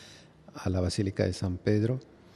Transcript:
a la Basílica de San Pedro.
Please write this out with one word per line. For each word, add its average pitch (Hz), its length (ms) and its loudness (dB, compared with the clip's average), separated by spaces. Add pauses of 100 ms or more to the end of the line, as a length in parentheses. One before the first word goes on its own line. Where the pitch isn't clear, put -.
(540)
a - 160 -4
la 92 100 2
Basílica 98 460 0
de 90 80 0
San 90 240 -2
Pedro. 110 420 2 (360)